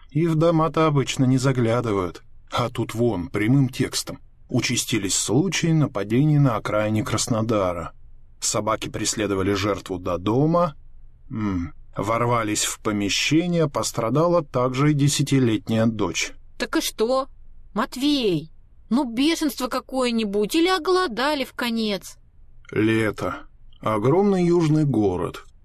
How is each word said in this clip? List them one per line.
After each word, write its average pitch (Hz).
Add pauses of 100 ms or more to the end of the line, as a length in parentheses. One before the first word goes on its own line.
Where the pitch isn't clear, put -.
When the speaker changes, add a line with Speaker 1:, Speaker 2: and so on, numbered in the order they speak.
(100)
Speaker 1:
И 160
в 165
дома-то 160
обычно 139
не 131
заглядывают. 117 (280)
А 117
тут 113
вон, 110
прямым 123
текстом. - (280)
Участились 107
случаи 165
нападений 139
на 131
окраине 107
Краснодара. 104 (480)
Собаки 107
преследовали 101
жертву 95
до 87
дома, 147 (560)
м, 101 (220)
ворвались 113
в -
помещение, 147
пострадала 143
также 127
и 156
десятилетняя 127
дочь". 104 (260)
Speaker 2:
Так -
и 320
что? 262 (440)
Матвей, 226 (380)
ну 240
бешенство 277
какое-нибудь, 226
или 330
оголодали 302
в -
конец. 226 (520)
Speaker 1:
Лето. 107 (340)
Огромный 170
южный 156
город. 95 (200)